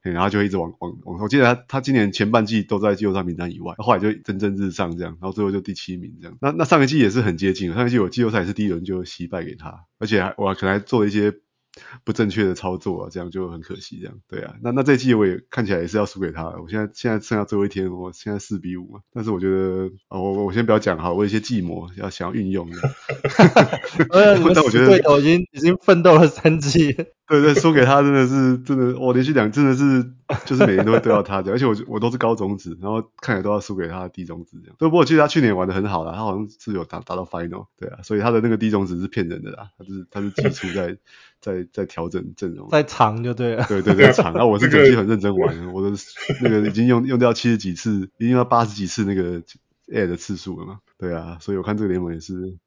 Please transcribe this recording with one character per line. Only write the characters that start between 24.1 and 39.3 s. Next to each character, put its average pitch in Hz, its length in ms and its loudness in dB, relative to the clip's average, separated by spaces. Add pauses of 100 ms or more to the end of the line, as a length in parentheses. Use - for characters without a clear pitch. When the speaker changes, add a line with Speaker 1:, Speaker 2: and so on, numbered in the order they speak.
Speaker 2:
呃， 202 260 8
你 165 80 2
们 175 80 6
Speaker 1:
但 160 100 6
我 127 60 4
觉 110 80 2
得 127 80 6
Speaker 2:
死 196 60 8
对 185 100 8
头 143 180 6
已 143 40 2
经， 175 280 4
已 139 80 -16
经 170 220 4
奋 175 220 4
斗 175 100 10
了 160 140 10
三 160 320 2
季。 143 360 2 (320)
Speaker 1:
对， 147 140 6
对， 147 140 6
输 160 180 4
给 135 100 6
他 139 200 6
真 143 100 4
的 131 140 4
是， 131 320 2
真 131 180 -2
的， 127 220 0
我 127 120 0
连 127 140 2
续 151 80 0
两， 107 180 4
真 143 140 2
的 131 100 4
是， 131 360 2 (340)
就 135 100 -2
是 127 120 4
每 98 60 2
年 95 120 2
都 110 60 4
会 113 80 4
对 113 120 0
到 104 120 2
他 98 180 -4
这 95 80 -6
样， 104 60 0
而 - 20 0
且 135 80 0
我， 110 100 2 (120)
我 107 120 -6
都 117 120 0
是 123 80 -6
高 113 160 0
种 101 200 -4
子， 85 240 -14
然 98 120 -6
后 113 100 -4 (180)
看 123 140 -4
起 101 40 -2
来 92 40 -4
都 101 80 -4
要 104 100 -2
输 98 160 -10
给 90 120 -6
他 90 220 -10
低 90 160 -14
种 82 200 -16
子 - 160 -20
这 - 60 -20
样。 - 100 -20
对， 160 100 0
不 156 40 2
过 175 80 4
我 147 60 6
记 156 100 2
得 151 80 6
他 147 40 4
去 156 140 0
年 107 160 4
玩 92 100 0
得 92 60 -4
很 98 140 -2
好 87 160 -4
啦， 82 80 -10
他 95 80 -10
好 104 160 -4
像 107 120 -6
是 - 260 -14
有 85 120 -6
打， 85 140 -14
打 87 160 -12
到 90 100 -8
final， 87 400 -10 (140)
对 92 100 -12
啊， - 140 -18
所 107 120 -6
以 101 40 0
他 113 100 2
的 113 120 2
那 117 80 0
个 110 80 2
低 110 120 0
种 101 160 0
子 87 160 -6
是 95 60 -6
骗 92 200 -4
人 87 140 -10